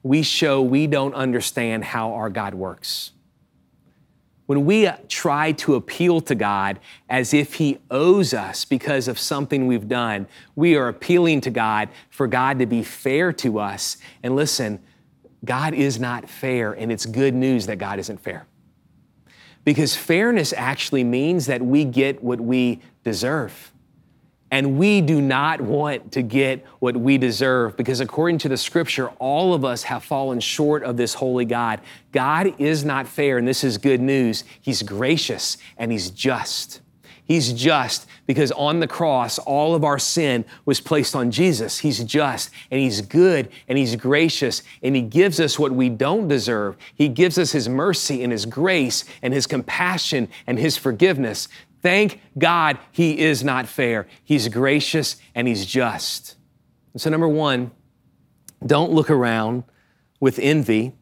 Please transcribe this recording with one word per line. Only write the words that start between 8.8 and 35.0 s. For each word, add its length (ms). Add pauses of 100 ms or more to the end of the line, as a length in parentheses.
of 100
something 500
we've 200
done, 400 (280)
we 200
are 140
appealing 520
to 80
God 380 (220)
for 180
God 320
to 60
be 180
fair 500
to 260
us. 380 (240)
And 140
listen, 440 (680)
God 280
is 240
not 320
fair, 440
and 180
it's 140
good 280
news 340
that 100
God 220
isn't 200
fair. 260 (1160)
Because 320
fairness 600
actually 480
means 400
that 160
we 240
get 360
what 200
we 400 (240)
deserve. 640 (840)
And 260
we 240
do 180
not 420
want 500
to 100
get 420 (140)
what 180
we 220
deserve 580
because 240
according 400
to 100
the 80
scripture, 500 (100)
all 380
of 100
us 180
have 200
fallen 360
short 440
of 120
this 200
holy 300
God. 340 (320)
God 480
is 260
not 220
fair, 320
and 80
this 160
is 160
good 200
news. 440 (180)
He's 220
gracious 760 (180)